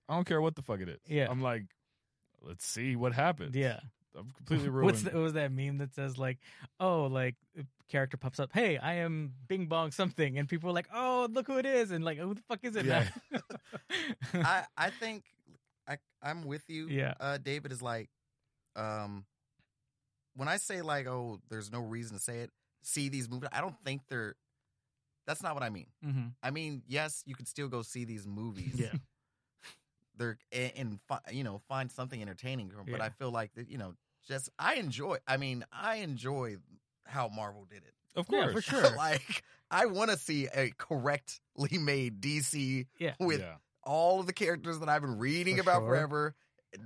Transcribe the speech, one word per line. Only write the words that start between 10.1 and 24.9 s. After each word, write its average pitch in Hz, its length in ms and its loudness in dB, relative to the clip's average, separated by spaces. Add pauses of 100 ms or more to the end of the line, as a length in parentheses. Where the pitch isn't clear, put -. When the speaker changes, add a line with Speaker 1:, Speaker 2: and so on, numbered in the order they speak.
Speaker 2:
and 143 120 2
people 170 200 0
are 175 40 2
like, 175 200 0
"Oh, 247 360 4
look 254 180 0
who 269 100 2
it 262 80 2
is," 240 260 4
and, 165 140 0
like, 160 120 0
"Who 185 160 -2
the 214 80 -6
fuck 226 220 -6
is 240 120 -4
it 196 100 2
Speaker 1:
Yeah. 123 220 6 (240)
Speaker 2:
now?" 285 80 -2 (920)
<laughs> - 0 -
Speaker 3:
I, 175 320 4 (120)
I 165 140 2
think 220 320 -6 (640)
I, 143 100 -4 (240)
I'm 160 220 -4
with 139 260 -4
you. 160 200 -6
Speaker 2:
Yeah. 135 320 0
Speaker 3:
Uh, 139 160 -2
David 139 340 -4
is 123 100 -8
like, 117 280 -4 (640)
um, 104 500 -6 (1120)
when 131 140 -4
I 185 80 2
say, 196 240 -4
like, 143 260 0
"Oh, 120 320 -4 (100)
there's 107 220 -8
no 120 100 -4
reason 113 360 -6
to - 60 -6
say 117 160 -4
it," 120 120 -10 (300)
see 143 280 -2
these 131 200 -4
movies, 127 240 -6
I 127 80 0
don't 170 140 -4 (100)
think 135 240 -2
they're, 113 260 -4 (880)